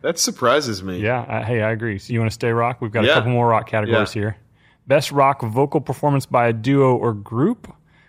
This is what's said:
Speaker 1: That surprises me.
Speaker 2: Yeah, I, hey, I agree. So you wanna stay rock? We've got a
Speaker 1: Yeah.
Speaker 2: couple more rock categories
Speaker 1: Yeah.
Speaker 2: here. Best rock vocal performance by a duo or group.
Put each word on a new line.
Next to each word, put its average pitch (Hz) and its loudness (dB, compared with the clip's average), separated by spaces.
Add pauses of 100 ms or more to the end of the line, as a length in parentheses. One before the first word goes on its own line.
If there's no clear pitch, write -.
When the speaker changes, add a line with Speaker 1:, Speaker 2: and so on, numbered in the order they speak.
Speaker 1:
That 165 -4
surprises 127 0
me. 92 -8
Speaker 2:
Yeah, 117 -2
I, 113 -4
hey, 113 -2
I 110 0
agree. 110 -4
So - -10
you 117 0
wanna 110 0
stay 117 -2
rock? 120 -2
We've 113 -6
got 107 2
a - 4
Speaker 1:
Yeah. 143 4
Speaker 2:
couple 127 0
more 120 2
rock 110 2
categories 110 0
Speaker 1:
Yeah. 107 -2
Speaker 2:
here. 107 -4 (500)
Best 131 2
rock 139 2
vocal 131 0
performance 139 0
by 120 2
a 117 2
duo 131 2
or 117 0
group. 117 -4 (380)